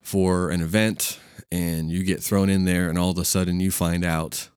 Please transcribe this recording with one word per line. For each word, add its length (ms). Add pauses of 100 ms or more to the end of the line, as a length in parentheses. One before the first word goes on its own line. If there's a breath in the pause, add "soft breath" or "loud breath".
for 480
an 120
event 580 (320 loud breath)
and 400
you 120
get 200
thrown 260
in 160
there 240
and 80
all 140
of 60
a 80
sudden 340
you 120
find 340
out 520